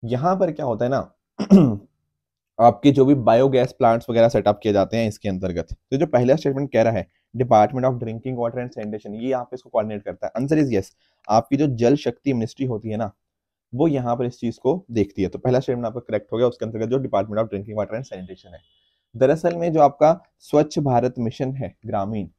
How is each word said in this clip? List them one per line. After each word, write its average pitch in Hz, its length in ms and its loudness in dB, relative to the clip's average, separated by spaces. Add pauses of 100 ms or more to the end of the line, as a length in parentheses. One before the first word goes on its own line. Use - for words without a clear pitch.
यहाँ 127 320 -2
पर 185 160 0
क्या 156 140 -8
होता 120 200 -2
है 123 60 -2
ना, 135 80 0 (400)
<clears throat> 156 400 6 (800)
आपके 117 320 6
जो 135 140 6
भी 143 100 6 (120)
बायोगैस 127 460 4
प्लांट्स 117 360 0
वगैरह 117 200 4
सेटअप 107 340 0
किए 107 100 2
जाते 98 240 0
हैं 113 100 0
इसके 104 220 -6
अंतर्गत, 92 440 -6 (180)
तो 135 60 -2
जो 156 100 0
पहला 123 280 2
स्टेटमेंट 139 380 -4
कह 113 80 4
रहा 113 120 2
है 95 140 -4 (260)
Department 120 540 2
of 127 100 0
Drinking 117 400 -8
Water 120 220 -4
and 123 140 -10
Sanitation, 107 400 -10
ये 113 160 -8
यहाँ 127 140 -4
पे 123 120 -16
इसको - 140 -18
कोऑर्डिनेट 107 340 -4
करता 92 240 -10
है। - 100 -8
आंसर 143 220 -2
is 147 120 2
yes, 98 180 -2 (380)
आपकी 117 300 0
जो 151 180 2
जल 120 200 2
शक्ति 135 380 -4
मिनिस्ट्री 117 320 -6
होती 113 240 -8
है 107 80 -6
ना, 110 120 -6 (640)
वो 139 140 0
यहाँ 123 280 -2
पर 127 100 -4
इस 123 140 -8
चीज़ 113 200 -6
को 135 140 0 (180)
देखती 104 300 -2
है। 92 80 0
तो 95 100 -12
पहला 127 200 0
स्टेटमेंट 123 280 -4
आपका 117 120 -8
करेक्ट 110 320 -8
हो 117 60 -4
गया, 123 100 2
उसके 117 180 -4
अंतर्गत 110 240 -6
जो 131 100 0
Department 107 420 -4
of 113 80 -4
Drinking 104 300 -8
Water 104 160 -6
and 127 140 -10
Sanitation 92 440 -16
है। 80 60 -20 (560)
दरअसल 160 400 0
में 170 180 -2
जो 156 80 4
आपका 147 320 4 (280)
स्वच्छ 151 380 0
भारत 127 400 0
मिशन 127 340 -4
है 131 200 -10 (120)
ग्रामीण 104 420 -6 (120)